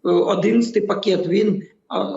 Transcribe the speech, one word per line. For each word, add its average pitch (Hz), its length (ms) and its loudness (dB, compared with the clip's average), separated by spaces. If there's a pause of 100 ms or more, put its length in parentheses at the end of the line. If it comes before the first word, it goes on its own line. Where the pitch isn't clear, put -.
е, 175 40 -2
одинадцятий 202 720 2
пакет, 196 440 -2
він, 202 360 0 (260)
а, 92 140 -4 (140)